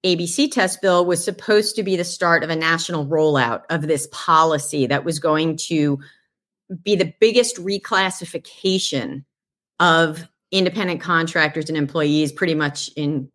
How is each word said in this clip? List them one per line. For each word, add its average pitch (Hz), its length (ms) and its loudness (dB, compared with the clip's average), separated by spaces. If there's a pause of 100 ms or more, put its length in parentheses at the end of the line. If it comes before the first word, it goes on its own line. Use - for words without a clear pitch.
A 185 100 2
B 170 120 -2
C 277 220 0
test 185 320 -2
bill 180 240 4
was 175 180 0
supposed 208 540 0
to 220 60 -4
be 185 140 0
the 175 80 0
start 170 380 2
of 156 60 -6
a 165 80 -2
national 160 500 -2
rollout 147 640 2
of 156 180 -2
this 151 260 -2
policy 156 720 2
that 135 180 0
was 160 140 -4
going 156 380 0 (120)
to 147 300 0 (840)
be 208 140 0
the 175 240 0
biggest 233 360 4
reclassification 185 1700 -4 (540)
of 165 480 2 (240)
independent 180 500 -2
contractors 165 680 -2
and 160 80 -4
employees 147 560 0
pretty 170 220 -2
much 147 400 -4
in, 143 400 -4